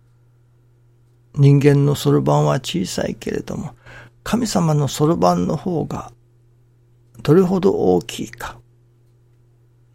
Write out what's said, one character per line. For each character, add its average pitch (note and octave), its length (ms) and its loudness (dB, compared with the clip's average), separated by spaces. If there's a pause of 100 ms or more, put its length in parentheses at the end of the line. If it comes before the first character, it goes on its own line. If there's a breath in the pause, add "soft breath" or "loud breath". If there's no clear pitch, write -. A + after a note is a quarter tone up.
(1400)
人 C#3+ 240 6
間 C#3+ 240 4
の C#3+ 120 0
そ C#3+ 160 0
ろ C#3+ 100 2
ば D3 140 2
ん D3 100 2
は D3 80 0
小 F3 320 -6
さ - 200 -6
い - 100 -6
け - 160 -10
れ - 80 -6
ど - 160 -10
も、 - 180 -10 (480 loud breath)
神 A#3 240 -2
様 E3+ 260 0
の D3 140 0
そ - 200 -2
ろ E3+ 100 2
ば F3 180 2
ん F3+ 120 -2
の F#3 100 -2
方 E3 280 -4
が - 280 -12 (1080)
ど C#3+ 120 4
れ F#3+ 80 6
ほ F#3 180 0
ど F#3+ 120 2
大 - 300 2
き - 220 -10
い - 60 -14
か - 280 -16 (1400)